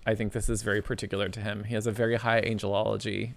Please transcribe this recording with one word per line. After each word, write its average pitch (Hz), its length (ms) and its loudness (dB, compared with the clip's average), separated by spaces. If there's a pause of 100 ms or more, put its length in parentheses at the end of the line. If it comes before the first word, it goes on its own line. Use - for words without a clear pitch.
I 113 80 4
think 104 180 0
this 113 160 0
is 107 140 0
very 104 180 2
particular 101 480 -2
to 104 120 -6
him. 104 240 -4
He 113 100 -2
has 110 140 0
a - 20 4
very 113 240 2
high 117 260 2
angelology, 107 960 0